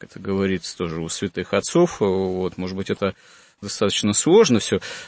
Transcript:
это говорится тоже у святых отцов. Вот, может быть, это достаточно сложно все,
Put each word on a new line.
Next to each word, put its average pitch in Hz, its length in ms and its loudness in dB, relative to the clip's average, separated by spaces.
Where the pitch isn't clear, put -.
это - 180 -18
говорится 98 580 -4
тоже 82 220 -4
у 82 80 -6
святых - 460 -4
отцов. 170 460 2
Вот, 92 580 0
может 92 180 -6
быть, 98 140 -4
это 98 240 -2
достаточно 104 520 0
сложно 151 480 6
все, - 180 0